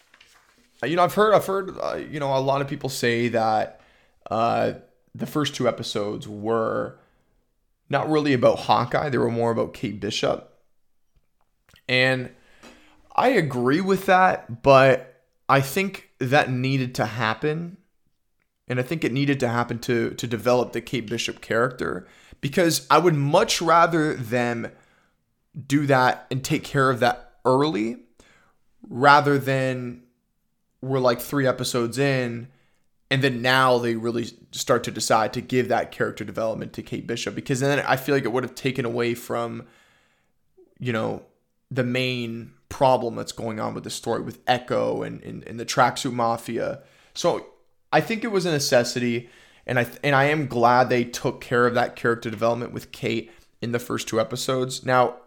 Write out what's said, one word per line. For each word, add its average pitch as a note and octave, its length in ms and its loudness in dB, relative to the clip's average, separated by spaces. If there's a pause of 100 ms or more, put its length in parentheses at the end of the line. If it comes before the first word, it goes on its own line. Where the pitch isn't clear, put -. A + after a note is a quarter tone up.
(840)
uh, A#2 40 -4
you D#3+ 100 -2
know, F3 80 4
I've F3 80 0
heard, G#3 220 4
I've - 120 4
heard, F#3+ 320 -6
uh, - 180 -4
you C3+ 220 -10
know, C#3 160 -2
a C3+ 60 2
lot C#3 220 0
of C#3 60 -6
people C#3 200 -8
say A#2+ 400 0
that, A2 540 0 (480)
uh, A2+ 420 0 (420)
the - 120 -8
first C#3+ 280 -2
two B2 140 0
episodes G#2+ 580 -4
were A2 720 -4 (920)
not C#3 200 -2
really D3 220 2
about A#2 280 4
Hawkeye. B2 500 0
They B2 80 0
were A#2+ 120 0
more A#2 200 0
about A2+ 240 -4
Kate G#2 260 -8
Bishop. - 580 -4 (1300)
And B2+ 440 2 (840)
I A#3+ 120 4
agree C#3+ 520 2
with F#3+ 260 0
that, F#3 580 2
but C3+ 580 6 (260)
I C3+ 120 4
think F#3+ 580 -4
that C3 320 2
needed C3 460 -2
to A#2 100 0
happen. D3 680 -4 (920)
And B2 140 -2
I - 20 0
think D#3+ 220 -4
it B2 80 0
needed C#3 280 0
to B2 80 0
happen A#2 320 -2
to, A#2 300 0
to - 160 -8
develop A#2+ 460 0
the A#2+ 80 -6
Kate A2+ 280 -6
Bishop A2+ 320 -6
character, - 680 -2 (320)
because E3 500 0
I C#3+ 80 8
would E3 160 6
much D#3+ 480 2
rather E3 520 4
them A#2+ 580 -4 (960)
do C#3+ 200 0
that B2+ 440 2
and C3 120 -4
take - 220 -2
care C3+ 260 2
of B2 100 0
that - 340 0 (100)
early D#3+ 540 2 (920)
rather C#3+ 500 6
than C3 640 -2 (800)
we're, C3+ 160 -2
like, B2 220 2
three C#3 260 0
episodes B2 520 -2
in B2+ 500 -2 (600)
and C3+ 120 2
then B2 200 0
now B2+ 360 4
they A#2 160 0
really A#2 320 -4 (240)
start A#2+ 340 0
to A#2+ 60 -8
decide A2 440 0
to B2+ 60 -4
give B2+ 280 0
that A2+ 240 -2
character A2 320 -6
development A2 480 -6
to - 100 -10
Kate - 240 -10
Bishop, A#2 280 -6
because B2 260 -4
then C#3 260 0
I C3 100 2
feel C#3 180 -2
like C3+ 100 2
it A2 80 -2
would B2+ 100 0
have A#2+ 120 -8
taken C3 300 -4
away A#2 300 -2
from, A#2 520 -8 (1120)
you B2 120 -4
know, A2 300 -4 (480)
the B2+ 140 -2
main B2 680 -4 (160)
problem A#2+ 460 2
that's A2 160 -8
going A2 300 -8
on A2+ 140 -4
with A2 100 -10
the A2 60 -12
story A2+ 300 -4
with A2+ 260 -12
Echo A#2 560 -2
and, A2+ 200 -12
and, A2+ 240 -14
and A2+ 140 -12
the A2+ 60 -10
Tracksuit A#2+ 460 0
Mafia. A#2 680 -4 (300)
So - 340 -2 (460)
I D#3 80 6
think A3 240 -2
it A3+ 80 -4
was F#3 140 0
a F3 40 0
necessity, A#2+ 800 0 (380)
and B2 120 -2
I A#2+ 60 2
th-, - 180 -10
and C#3+ 140 2
I C3+ 80 4
am D3 220 0
glad A#2+ 420 4
they B2 160 2
took - 360 -6
care B2 260 2
of A#2 80 0
that A#2+ 220 -2
character A#2 340 -2
development A2+ 420 -2
with - 180 -12
Kate A2+ 400 -6 (300)
in A#2 120 -6
the A#2+ 60 -2
first A#2 300 -6
two A2 100 -2
episodes. B2+ 680 -2
Now, B2+ 320 2 (100)